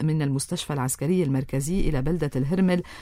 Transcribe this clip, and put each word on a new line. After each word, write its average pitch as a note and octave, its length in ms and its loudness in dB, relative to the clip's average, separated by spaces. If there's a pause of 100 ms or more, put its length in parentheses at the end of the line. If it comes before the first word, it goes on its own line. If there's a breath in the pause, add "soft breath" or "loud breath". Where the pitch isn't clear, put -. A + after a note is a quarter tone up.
من D#3 180 2
المستشفى C#3 520 -2
العسكري C#3+ 500 0
المركزي C#3 560 0
إلى C#3 220 2
بلدة D3+ 340 0
الهرمل F3+ 480 2 (180 loud breath)